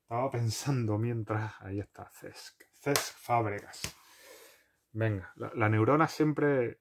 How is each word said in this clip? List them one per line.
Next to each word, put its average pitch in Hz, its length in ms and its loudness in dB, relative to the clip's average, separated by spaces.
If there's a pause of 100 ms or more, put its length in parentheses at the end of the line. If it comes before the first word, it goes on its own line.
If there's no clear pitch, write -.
Estaba 123 280 -4
pensando 117 680 0
mientras, 110 600 -2
ahí 98 180 -6
está, - 300 -12
Cesc, - 540 -18 (100)
Cesc - 440 -2
Fábregas. 110 640 -2 (1080)
Venga, 107 460 -2
la, - 180 -10
la 107 140 2
neurona 123 380 6
siempre 143 720 2